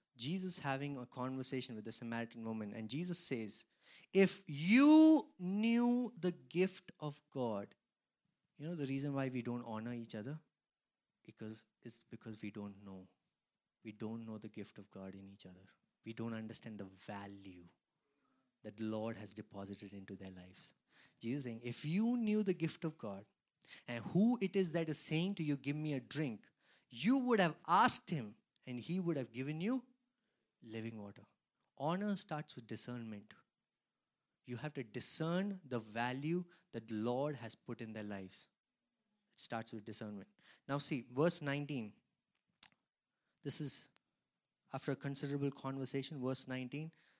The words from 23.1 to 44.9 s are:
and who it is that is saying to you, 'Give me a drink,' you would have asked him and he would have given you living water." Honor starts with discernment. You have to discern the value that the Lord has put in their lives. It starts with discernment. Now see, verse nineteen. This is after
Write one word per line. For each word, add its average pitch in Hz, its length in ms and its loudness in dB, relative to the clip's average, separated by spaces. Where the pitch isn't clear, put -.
and 120 180 -4
who 226 360 4
it 190 140 0
is 185 160 2
that 160 180 0
is 147 100 -2
saying 180 360 0
to 165 80 -2
you, 147 140 2
'Give 139 180 -2
me 151 180 -2
a 135 60 0
drink,' 123 420 -4
you 165 280 4
would 247 220 6
have 165 160 6
asked 196 420 6
him 117 260 -2
and 123 120 -4
he 165 200 -2
would 170 180 0
have 117 140 -4
given 139 300 -4
you 240 220 0
living 110 400 -8
water." 101 240 -14
Honor 185 400 -2
starts - 380 -8
with 117 120 -14
discernment. 113 640 -8
You 123 120 -8
have 147 160 -6
to 135 100 -6
discern 180 800 -2
the 127 140 -2
value 127 640 0
that 113 160 -8
the 113 60 -4
Lord 123 420 0
has 123 180 -8
put - 260 -10
in 110 120 -10
their 107 100 -6
lives. 98 440 -10
It - 60 -16
starts 113 300 -6
with 107 140 -10
discernment. 107 420 -10
Now 139 120 0
see, 139 340 -2
verse 160 280 2
nineteen. 139 520 -2
This 139 180 -4
is - 260 -6
after 139 180 -2